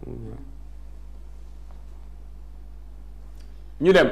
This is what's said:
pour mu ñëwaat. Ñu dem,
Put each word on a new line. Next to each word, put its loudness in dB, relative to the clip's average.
pour -8
mu -8
ñëwaat. -10
Ñu 10
dem, 12